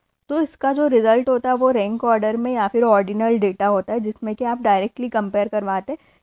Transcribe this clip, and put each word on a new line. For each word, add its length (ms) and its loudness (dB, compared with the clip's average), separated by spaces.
तो 100 0
इसका 320 -2
जो 140 2
result 420 4
होता 200 0
है 60 2
वो 160 2
rank 340 -2
order 320 2
में 160 -4
या 160 0
फिर 140 0
ordinal 560 2
data 280 0
होता 260 0
है, 80 -2
जिसमें 340 -6
कि 100 -6
आप 180 -4
directly 460 0
compare 400 -2
करवाते 440 -4
हैं 60 -10